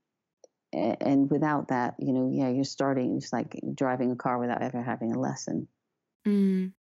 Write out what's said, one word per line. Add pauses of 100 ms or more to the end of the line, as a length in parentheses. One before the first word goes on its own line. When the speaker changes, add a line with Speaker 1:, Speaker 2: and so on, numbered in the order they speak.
(720)
Speaker 1:
a-,
and
without
that,
you
know,
yeah,
you're
starting,
it's
like (160)
driving
a
car
without
ever
having
a
lesson. (600)
Speaker 2:
Mm. (100)